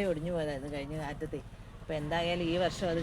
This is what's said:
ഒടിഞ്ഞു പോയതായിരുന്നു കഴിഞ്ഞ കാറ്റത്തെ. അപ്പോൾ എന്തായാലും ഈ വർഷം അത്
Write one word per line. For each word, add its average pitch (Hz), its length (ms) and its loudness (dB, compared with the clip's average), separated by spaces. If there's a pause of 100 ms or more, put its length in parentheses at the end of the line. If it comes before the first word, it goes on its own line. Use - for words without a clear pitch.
ഒടിഞ്ഞു 165 260 0
പോയതായിരുന്നു 147 400 0
കഴിഞ്ഞ 143 280 -4
കാറ്റത്തെ. 147 360 -4 (420)
അപ്പോൾ 160 200 -4
എന്തായാലും 170 520 2
ഈ - 100 4
വർഷം 175 300 2
അത് 170 80 2